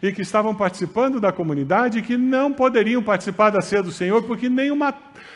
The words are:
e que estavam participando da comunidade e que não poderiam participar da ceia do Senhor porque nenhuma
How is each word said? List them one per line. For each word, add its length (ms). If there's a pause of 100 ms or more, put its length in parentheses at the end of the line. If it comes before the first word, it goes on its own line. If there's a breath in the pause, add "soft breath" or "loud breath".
e 100
que 80
estavam 340
participando 680
da 120
comunidade 680
e 40
que 140
não 360
poderiam 500
participar 480
da 100
ceia 220
do 100
Senhor 300
porque 260
nenhuma 460 (420 loud breath)